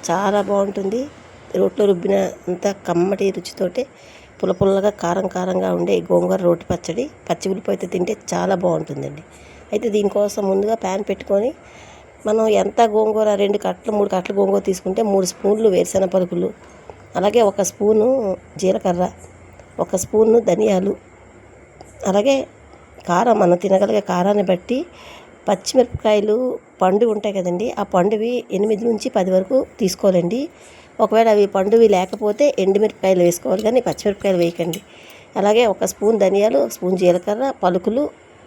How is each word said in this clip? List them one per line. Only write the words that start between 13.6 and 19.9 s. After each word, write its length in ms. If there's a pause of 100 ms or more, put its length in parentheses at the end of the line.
మూడు 160
కట్టలు 280
గోంగూర 240
తీసుకుంటే, 420
మూడు 240
స్పూన్లు 420
వేరుశెనగ 380
పలుకులు, 460 (640)
అలాగే 260
ఒక 200
స్పూను 760 (200)
జీలకర్ర, 540 (680)
ఒక 160